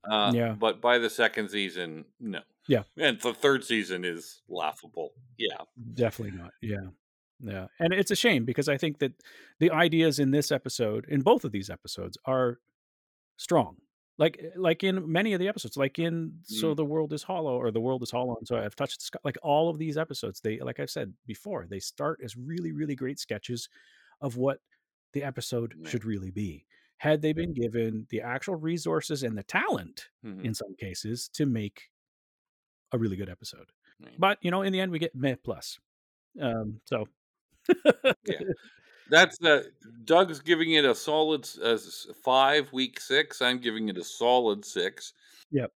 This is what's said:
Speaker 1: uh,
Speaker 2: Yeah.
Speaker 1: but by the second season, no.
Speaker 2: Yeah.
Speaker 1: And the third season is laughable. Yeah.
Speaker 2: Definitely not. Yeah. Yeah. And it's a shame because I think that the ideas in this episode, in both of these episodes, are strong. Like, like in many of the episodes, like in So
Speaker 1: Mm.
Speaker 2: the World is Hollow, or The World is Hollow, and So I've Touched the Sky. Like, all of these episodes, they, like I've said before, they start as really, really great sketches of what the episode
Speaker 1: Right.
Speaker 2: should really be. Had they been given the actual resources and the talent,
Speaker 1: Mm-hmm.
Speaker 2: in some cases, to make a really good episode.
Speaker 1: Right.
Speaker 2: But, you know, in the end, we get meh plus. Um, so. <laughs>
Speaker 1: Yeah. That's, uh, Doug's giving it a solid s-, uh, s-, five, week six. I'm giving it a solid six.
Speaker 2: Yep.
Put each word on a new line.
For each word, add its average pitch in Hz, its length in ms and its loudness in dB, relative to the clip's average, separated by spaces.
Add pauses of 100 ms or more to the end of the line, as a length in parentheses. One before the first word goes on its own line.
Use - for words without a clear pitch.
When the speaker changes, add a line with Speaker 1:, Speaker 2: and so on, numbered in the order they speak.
Speaker 1:
uh, 107 240 2
Speaker 2:
Yeah. 117 200 2
Speaker 1:
but 107 260 0
by 120 200 6
the 117 100 0
second 107 400 0
season, 87 560 -6 (140)
no. 101 220 -8 (260)
Speaker 2:
Yeah. 117 160 2 (140)
Speaker 1:
And 135 220 0
the 123 140 -2
third 135 300 2
season 92 420 -2
is 85 420 -8
laughable. 80 680 -8 (260)
Yeah. 107 180 -4 (380)
Speaker 2:
Definitely 107 420 -2
not. 87 140 -14 (100)
Yeah. 98 280 -8 (500)
Yeah. 98 280 -10 (120)
And 170 140 2
it's 196 160 0
a 202 60 0
shame 156 300 2
because 135 220 0
I 139 100 2
think 156 220 -2
that 131 140 0 (460)
the 165 120 6
ideas 160 460 4
in 139 140 4
this 143 200 2
episode, 117 560 -2
in 143 140 0
both 220 240 4
of 120 60 -4
these 98 180 -4
episodes, 90 560 -10
are 127 340 2 (760)
strong. 143 400 2 (400)
Like, 156 240 2 (140)
like 170 280 2
in 185 280 0
many 196 220 2
of 180 60 0
the 180 80 0
episodes, 208 300 -6
like 135 220 0
in 165 460 -2
So 160 280 -2
Speaker 1:
Mm. 143 40 -2
Speaker 2:
the 156 80 0
World 156 280 -2
is 151 100 -6
Hollow, 160 320 -2
or 123 140 0
The 110 100 -2
World 127 220 0
is 117 80 -6
Hollow, 123 280 -2
and 110 100 -12
So 120 100 -2
I've 104 180 -4
Touched - 240 -4
the - 60 -12
Sky. - 180 -10
Like, 143 200 -4
all 156 260 4
of 160 80 -4
these 151 220 -4
episodes, 131 420 -8
they, 110 180 -2
like 127 200 -8
I've 139 100 -6
said 127 240 -8 (140)
before, 120 420 -10
they 98 100 -8
start 147 440 -6
as 107 120 -12
really, 160 360 -8
really 147 240 -4
great 131 240 -6
sketches 117 500 -8 (500)
of 131 160 -6
what 135 240 0 (540)
the 139 100 -4
episode 120 540 -6
Speaker 1:
Right. - 100 -16
Speaker 2:
should 107 180 -4
really 95 260 -4
be. 90 340 -6 (320)
Had 151 240 2
they 156 120 2
been 165 200 -4
given 113 560 -2
the 113 120 -4
actual 131 340 -6
resources 160 680 -4
and 113 160 -4
the 98 60 -8
talent, - 680 -4 (160)
Speaker 1:
Mm-hmm. 95 180 -12
Speaker 2:
in 113 120 -2
some 98 200 -12
cases, 107 600 -8
to 151 100 0
make 113 460 -4 (1000)
a 131 60 -2
really 107 200 -2
good 95 120 -6
episode. - 420 -18 (300)
Speaker 1:
Right. - 160 -20
Speaker 2:
But, 196 240 2
you 175 80 0
know, 190 140 0
in 196 100 0
the 185 60 0
end, 185 120 -2
we 165 60 -4
get 165 160 -2
meh 131 220 -2
plus. - 420 -10 (640)
Um, 110 440 -4
so. 110 200 -4 (600)
<laughs> - 80 6 (500)
Speaker 1:
Yeah. 175 140 -4 (680)
That's, 165 320 8
uh, 151 220 8 (400)
Doug's 165 380 6
giving 160 320 4
it 151 100 6
a 127 100 8
solid 156 520 2
s-, - 160 -14
uh, 117 120 4
s-, - 340 -6 (160)
five, 135 500 6
week 131 260 -4
six. 147 420 0
I'm 123 180 2
giving 110 280 -2
it 95 100 -4
a 87 60 -6
solid 117 640 2
six. - 480 -6 (380)
Speaker 2:
Yep. 131 240 -4